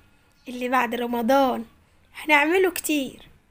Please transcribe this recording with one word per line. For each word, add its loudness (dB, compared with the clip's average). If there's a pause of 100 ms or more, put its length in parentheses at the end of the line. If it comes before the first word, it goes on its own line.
(480)
اللي -8
بعد 0
رمضان 0 (500)
هنعمله 2
كتير -4 (320)